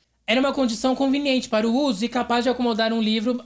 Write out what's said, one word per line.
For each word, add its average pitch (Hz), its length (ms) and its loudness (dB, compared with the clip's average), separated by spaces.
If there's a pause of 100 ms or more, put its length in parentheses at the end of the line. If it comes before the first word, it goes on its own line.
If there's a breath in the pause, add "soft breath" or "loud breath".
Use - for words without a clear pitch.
(240)
Era 233 160 2
uma 277 120 2
condição 262 420 0
conveniente 269 540 0
para 226 200 0
o 226 60 0
uso 254 300 0
e 233 40 -2
capaz 240 360 -2
de 262 60 2
acomodar 233 420 0
um 226 100 0
livro 220 440 0